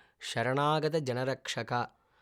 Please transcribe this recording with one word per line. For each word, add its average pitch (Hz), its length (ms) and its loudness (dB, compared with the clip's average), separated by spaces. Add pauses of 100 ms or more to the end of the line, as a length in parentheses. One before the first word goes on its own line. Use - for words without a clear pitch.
(340)
"சரணாகத 147 680 2
ஜனரக்ஷகா 127 920 -2 (320)